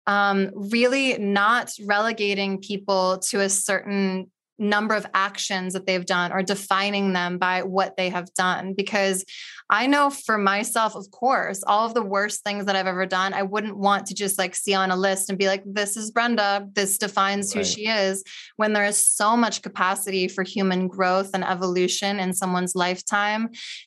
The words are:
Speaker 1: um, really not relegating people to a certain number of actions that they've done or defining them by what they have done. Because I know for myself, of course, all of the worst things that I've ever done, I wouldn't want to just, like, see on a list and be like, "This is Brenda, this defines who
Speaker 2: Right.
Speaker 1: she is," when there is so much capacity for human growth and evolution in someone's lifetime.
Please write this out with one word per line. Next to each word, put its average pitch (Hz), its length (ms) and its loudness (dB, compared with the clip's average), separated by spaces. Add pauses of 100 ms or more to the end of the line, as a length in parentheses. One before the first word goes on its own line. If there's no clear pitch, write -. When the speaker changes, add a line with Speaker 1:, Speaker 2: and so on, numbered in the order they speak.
Speaker 1:
um, 202 480 2
really 240 600 2
not 208 560 2 (140)
relegating 202 720 0
people 190 580 0 (140)
to 196 100 0
a 196 80 2
certain 190 840 -2 (300)
number 214 360 2
of 208 180 -4
actions 190 580 -2
that 185 140 -8
they've 185 200 0
done 175 260 0
or 190 100 0
defining 196 720 0
them 180 260 0
by 185 240 2
what 190 340 -2
they 185 120 0
have 180 260 -6
done. 185 400 -2
Because 196 500 0 (460)
I 220 160 4
know 285 220 4
for 226 300 -2
myself, 208 580 2
of 196 140 -12
course, 214 560 0
all 208 200 4
of 226 60 -6
the 233 100 2
worst 202 400 -2
things 202 220 -4
that 196 100 2
I've 190 120 0
ever 185 180 0
done, 185 300 0
I 196 80 0
wouldn't 208 340 -4
want 196 300 2
to 196 80 -8
just, 196 240 -2
like, 185 160 -2
see - 180 -2
on 190 180 2
a 185 60 2
list 190 320 0
and 190 100 -4
be 196 80 2
like, 190 200 2
"This 202 280 -4
is 220 160 -8
Brenda, 208 640 2
this 196 240 0
defines 196 560 0
who 208 80 -2
Speaker 2:
Right. 196 60 -2
Speaker 1:
she 208 200 -4
is," 196 380 0 (320)
when 214 160 2
there 208 140 2
is 202 100 0
so - 400 4
much 226 240 2
capacity 196 680 -2
for 185 160 -4
human 185 460 0
growth 190 460 0
and 185 100 -2
evolution 185 760 0
in 185 140 -2
someone's 180 420 -2
lifetime. 208 760 0 (360)